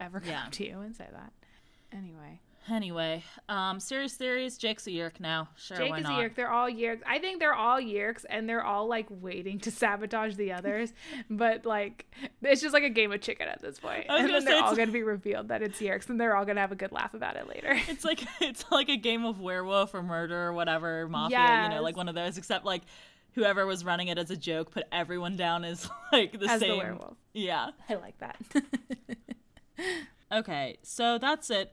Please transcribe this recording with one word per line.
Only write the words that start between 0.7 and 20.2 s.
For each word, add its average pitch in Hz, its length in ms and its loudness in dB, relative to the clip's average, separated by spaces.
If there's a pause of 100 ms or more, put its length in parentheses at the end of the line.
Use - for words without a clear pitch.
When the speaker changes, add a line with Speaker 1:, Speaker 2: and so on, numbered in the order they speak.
Speaker 1:
and 220 160 -12
say - 160 -16
that. - 200 -18 (600)
Anyway. 165 480 -16 (300)
Speaker 2:
Anyway, 165 540 -2 (240)
um, 190 320 0
serious 269 340 -4
theories, 254 420 -2
Jake's 214 300 -4
a 190 60 -6
yerk 165 260 -4
now. 160 380 -2
Sure, - 200 -14
Speaker 1:
Jake 262 140 0
Speaker 2:
why 320 80 -2
Speaker 1:
is 311 60 -4
Speaker 2:
not? 285 120 0
Speaker 1:
a 240 60 2
yerk. 226 140 -4
They're 240 140 -2
all 240 200 2
yerks. 233 340 -2
I 269 140 0
think 370 220 -4
they're 302 160 4
all 240 240 4
yerks, 214 500 -2
and 220 180 -2
they're 226 140 0
all, 208 240 0
like, 226 240 -2
waiting 185 500 -8
to 226 100 -4
<laughs> - 20 -2
sabotage 214 640 0
the 196 160 -2
others. 208 400 -2 (180)
Speaker 2:
<laughs> 262 180 -10
Speaker 1:
But, 220 380 2
like, 208 400 -2 (340)
it's 277 200 6
just 294 120 0
like 294 120 8
a 277 60 2
game 214 200 4
of 202 100 -2
chicken - 280 -4
at - 120 -6
this - 200 -10
point. - 280 -4
Speaker 2:
I - 40 0
was 311 80 6
Speaker 1:
And - 80 6
Speaker 2:
gonna 392 120 4
Speaker 1:
then 269 40 0
they're 269 140 6
Speaker 2:
say, - 20 6
Speaker 1:
all 220 100 6
Speaker 2:
it's 214 80 4
Speaker 1:
gonna 226 140 4
be 233 100 0
revealed 208 460 -2
that 226 140 0
it's 208 180 -4
yerks, 196 280 -2
and 240 120 0
they're 226 160 4
all 202 80 2
gonna 202 160 0
have 196 100 2
a 196 60 -6
good 196 160 -6
laugh - 220 -2
about - 220 -4
it - 120 -8
later. - 240 0
<laughs> 254 160 2
Speaker 2:
It's 302 160 -6
like, 320 180 0 (100)
<laughs> - 80 -10
it's 277 300 -2
like 277 180 6
a 285 80 4
game 233 280 2
of 220 160 -2
werewolf 190 520 2
or 185 100 -4
murder 175 440 -2